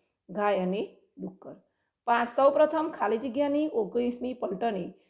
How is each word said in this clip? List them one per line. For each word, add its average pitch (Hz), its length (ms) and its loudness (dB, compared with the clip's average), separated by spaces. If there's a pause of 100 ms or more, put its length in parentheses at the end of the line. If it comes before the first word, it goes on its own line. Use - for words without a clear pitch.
(300)
ગાય 202 300 0
અને 185 380 -2 (200)
ડુક્કર. - 380 -14 (500)
પાંચ, 233 300 2
સૌપ્રથમ 302 540 4
ખાલી 214 280 0
જગ્યાની 285 560 0
ઓગણીસમી 240 600 -2
પલટને 202 600 -4 (160)